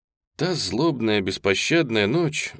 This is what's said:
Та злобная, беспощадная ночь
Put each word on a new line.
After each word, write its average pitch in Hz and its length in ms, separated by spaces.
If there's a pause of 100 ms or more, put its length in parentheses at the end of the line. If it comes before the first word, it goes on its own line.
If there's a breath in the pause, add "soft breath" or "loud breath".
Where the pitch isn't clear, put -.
(380)
Та 180 160
злобная, 113 680
беспощадная 104 840
ночь 151 520